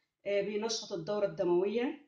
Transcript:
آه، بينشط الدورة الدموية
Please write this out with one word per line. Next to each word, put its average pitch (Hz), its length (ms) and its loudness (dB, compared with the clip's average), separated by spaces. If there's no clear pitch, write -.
آه، 202 160 2
بينشط 214 500 -4
الدورة 202 340 0
الدموية 196 800 2